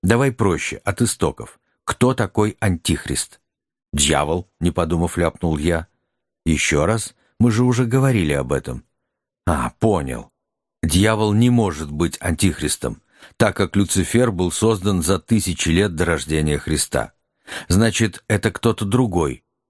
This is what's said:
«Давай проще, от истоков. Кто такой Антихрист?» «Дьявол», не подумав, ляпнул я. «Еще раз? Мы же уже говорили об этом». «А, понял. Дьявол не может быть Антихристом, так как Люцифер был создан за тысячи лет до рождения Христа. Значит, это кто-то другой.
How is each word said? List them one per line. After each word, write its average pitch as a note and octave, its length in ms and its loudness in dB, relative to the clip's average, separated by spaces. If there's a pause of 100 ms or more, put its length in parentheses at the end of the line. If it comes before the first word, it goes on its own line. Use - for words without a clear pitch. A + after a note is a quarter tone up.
«Давай A#2+ 300 2
проще, F#2+ 460 -2
от - 220 -4
истоков. - 600 -4 (240)
Кто B2+ 300 2
такой G#2+ 440 -2
Антихрист?» - 800 -4 (520)
«Дьявол», D2 640 0
не E2 140 0
подумав, E2+ 440 0
ляпнул E2 420 -2
я. E2 280 -2 (580)
«Еще D2+ 420 2
раз? A2 280 -4 (240)
Мы A#2 140 4
же A2+ 100 2
уже B2 240 2
говорили A#2 460 2
об C2+ 200 -2
этом». C2 300 -6 (640)
«А, D2+ 320 -2
понял. C2+ 540 -2 (500)
Дьявол G#2 520 2
не A#2 160 4
может E2 420 0
быть E2 280 -2
Антихристом, D2+ 800 -2 (360)
так G#2 200 2
как G2+ 200 0
Люцифер G2+ 560 2
был F2+ 180 0
создан G2 520 0
за F2+ 180 0
тысячи F#2 480 -2
лет F2+ 260 2
до E2 100 0
рождения D2+ 540 0
Христа. C#2 540 -4 (560)
Значит, G#2+ 580 2
это G#2+ 240 0
кто-то - 340 -2
другой. F#2+ 600 0 (260)